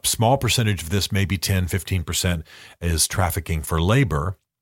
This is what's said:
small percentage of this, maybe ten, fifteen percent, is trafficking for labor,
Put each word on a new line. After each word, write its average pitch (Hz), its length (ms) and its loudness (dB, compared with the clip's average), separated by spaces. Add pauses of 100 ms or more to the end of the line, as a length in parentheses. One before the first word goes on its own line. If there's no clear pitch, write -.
small 113 300 2
percentage 110 460 0
of - 80 -8
this, 98 200 0
maybe 98 280 0
ten, 92 280 0
fifteen 90 380 -2
percent, 85 400 -2 (340)
is 85 300 0
trafficking 85 540 -2
for 82 180 -2
labor, 95 560 2 (260)